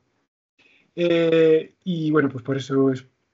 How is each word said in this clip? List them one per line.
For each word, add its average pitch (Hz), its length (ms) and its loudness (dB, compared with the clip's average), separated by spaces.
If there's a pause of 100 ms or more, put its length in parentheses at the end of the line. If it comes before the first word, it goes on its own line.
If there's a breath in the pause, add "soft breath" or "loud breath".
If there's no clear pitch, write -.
(960 soft breath)
Eh, 165 880 2
y 160 260 -4
bueno, 147 180 2
pues 131 140 -10
por 135 140 -6
eso 135 340 0
es, 127 160 -8 (280)